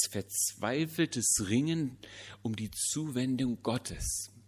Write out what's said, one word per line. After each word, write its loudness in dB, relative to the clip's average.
verzweifeltes 0
Ringen 2
um -2
die -4
Zuwendung 0
Gottes. -2